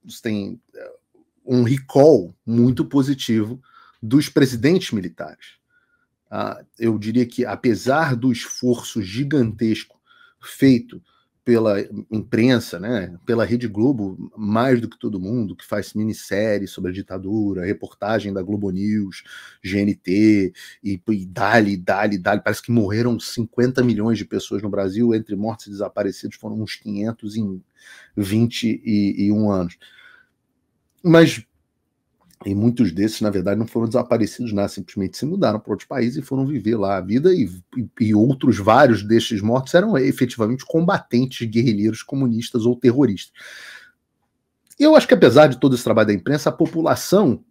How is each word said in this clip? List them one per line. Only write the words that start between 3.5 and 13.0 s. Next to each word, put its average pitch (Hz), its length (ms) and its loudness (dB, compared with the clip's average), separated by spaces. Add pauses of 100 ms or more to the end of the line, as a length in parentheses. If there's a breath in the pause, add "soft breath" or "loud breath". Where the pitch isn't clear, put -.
dos 131 260 0
presidentes 139 640 0
militares. 87 640 -10 (760)
Ah, 104 320 -8 (160)
eu 113 220 0
diria 113 260 0
que, 120 220 -4
apesar 127 680 0
do 123 160 0
esforço 120 680 -4
gigantesco 113 1000 -4 (400 soft breath)
feito - 600 2 (460)
pela 113 300 4 (340)
imprensa, 110 720 0
né, 95 440 -8